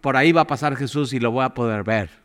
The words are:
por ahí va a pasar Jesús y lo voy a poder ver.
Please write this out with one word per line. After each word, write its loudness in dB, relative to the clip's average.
por 0
ahí 6
va 4
a 2
pasar -2
Jesús -4
y -2
lo 0
voy 0
a -6
poder -2
ver. -2